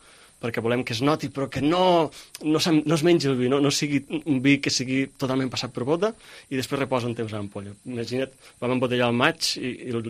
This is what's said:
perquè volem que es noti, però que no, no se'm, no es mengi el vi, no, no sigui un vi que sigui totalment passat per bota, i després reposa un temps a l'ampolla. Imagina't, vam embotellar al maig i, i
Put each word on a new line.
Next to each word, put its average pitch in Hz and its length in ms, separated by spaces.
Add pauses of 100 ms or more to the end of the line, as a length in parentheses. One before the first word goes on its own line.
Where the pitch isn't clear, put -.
(400)
perquè 117 220
volem 120 220
que 120 100
es 113 80
noti, 143 280
però 135 200
que - 120
no, 170 500 (320)
no 156 160
se'm, 151 260
no 151 80
es 139 100
mengi 170 220
el 135 120
vi, 123 120
no, 139 100
no 143 120
sigui 143 320 (240)
un 131 160
vi 139 180
que 147 80
sigui 131 380 (100)
totalment 131 320
passat 120 240
per 123 160
bota, 180 240 (380)
i 139 40
després 131 240
reposa 127 280
un 117 80
temps 113 180
a 110 40
l'ampolla. 101 360 (120)
Imagina't, 123 440 (320)
vam 123 160
embotellar 123 300
al 120 100
maig 156 400
i, 123 320
i - 20 (180)